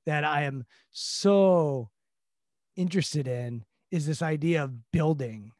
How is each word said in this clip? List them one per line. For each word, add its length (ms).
that 180
I 200
am 200
so 1000
interested 540
in 360
is 160
this 160
idea 420
of 280
building 680